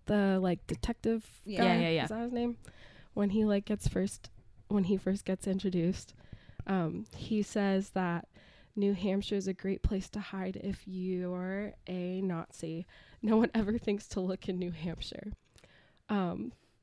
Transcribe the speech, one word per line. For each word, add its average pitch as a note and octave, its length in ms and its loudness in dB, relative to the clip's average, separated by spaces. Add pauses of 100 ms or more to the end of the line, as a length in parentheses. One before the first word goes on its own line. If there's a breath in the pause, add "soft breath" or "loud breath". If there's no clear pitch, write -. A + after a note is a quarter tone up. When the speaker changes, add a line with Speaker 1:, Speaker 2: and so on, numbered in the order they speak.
Speaker 1:
the, G3 360 4
like, F3+ 240 0
detective - 580 -2 (220)
Speaker 2:
Yeah. G3+ 140 -4
Speaker 1:
guy? - 60 6 (100)
Speaker 3:
Yeah, - 60 6
yeah, E3 80 4
yeah. D#3+ 160 2
Speaker 1:
Is - 40 -2
that A3+ 140 -4
his B3 80 -4
name? A#3+ 260 0 (560 loud breath)
When G3+ 160 2
he, G#3+ 160 4
like, G3+ 200 4
gets - 220 0
first, - 420 -2 (400)
when G3+ 160 4
he F#3+ 120 2
first G3 260 -2
gets - 220 -2
introduced, F#3 680 0 (500 loud breath)
um, F#3 400 0 (100)
he G#3 280 0
says G3 480 0
that F3 360 -2 (480 soft breath)
New G3+ 180 4
Hampshire G3 420 0
is F#3+ 120 -2
a F#3+ 60 0
great F#3+ 300 -4
place F#3+ 280 0
to G#3 80 -6
hide F#3+ 440 -6
if G3 240 -6
you're F#3 840 -4 (140)
a F#3 340 -4
Nazi. E3+ 640 -4 (360 soft breath)
No A3 160 4
one A3+ 160 6
ever A3+ 240 2
thinks G3+ 320 -2
to G3 120 -2
look F#3 260 -2
in F#3 100 -2
New F3 140 -2
Hampshire. E3 640 -8 (720 soft breath)
Um, G3+ 460 -2 (300)